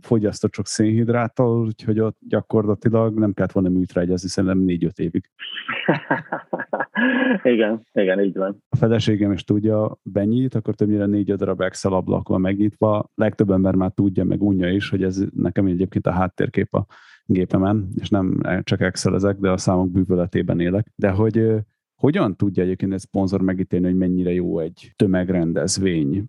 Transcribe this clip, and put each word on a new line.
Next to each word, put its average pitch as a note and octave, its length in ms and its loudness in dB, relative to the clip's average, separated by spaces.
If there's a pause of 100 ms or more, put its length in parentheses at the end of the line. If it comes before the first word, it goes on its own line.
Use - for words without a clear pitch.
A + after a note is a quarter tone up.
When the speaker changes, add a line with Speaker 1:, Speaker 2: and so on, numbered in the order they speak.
Speaker 1:
fogyasztott G#2+ 520 0
sok G#2+ 120 -6
szénhidráttal, A#2 1000 0
úgyhogy A2 340 -2
ott A2 180 0 (100)
gyakorlatilag A2 880 0
nem G#2+ 160 2
kellett F#2+ 180 -2
volna F#2 180 0
műtrágyazni, F2+ 600 0
szerintem F#2+ 300 0
négy-öt F2 400 0
évig. F2 300 -4 (560)
Speaker 2:
<laughs> - 1600 -2
Igen, A2 500 2
igen, G2 300 2
így F#2+ 120 -2
van. F#2+ 340 -4
Speaker 1:
A - 60 -2
feleségem G#2+ 560 2
is F#2+ 120 -4
tudja, G#2+ 600 0
benyit, A2 520 0
akkor G#2+ 200 -2
többnyire G#2 300 0
négy-öt G2+ 320 0
darab F#2+ 240 -2
Excel F#2+ 320 -4
ablak F#2 340 -2
van F#2+ 140 0
megnyitva. G#2 760 0
Legtöbb G#2+ 360 0
ember F#2+ 240 4
már F#2 160 0
tudja, F#2+ 320 0
meg F#2 180 0
unja F#2 280 2
is, G2+ 200 -2
hogy F#2+ 140 0
ez F#2+ 200 0 (120)
nekem G2 300 0
egyébként F#2 420 0
a - 40 0
háttérkép F#2 640 -2
a - 120 0 (400)
gépemen, F#2+ 680 0
és - 140 -6
nem F#2+ 300 2 (240)
csak G2 180 -2
Excelezek, F#2+ 560 0
de G2 120 0
a F#2 80 2
számok F#2 340 0
bűvöletében F2+ 680 0
élek. F2+ 360 0
De G2+ 140 2
hogy, G#2+ 280 2
ö, A2 200 2 (380)
hogyan C3 400 0
tudja F#2 280 0
egyébként F#2 300 -2
egy F#2+ 60 -4
szponzor F#2+ 420 -2
megítélni, F#2 440 0
hogy F#2 120 0
mennyire F2+ 340 0
jó F2 280 -2
egy - 360 -10
tömegrendezvény? F2+ 1300 0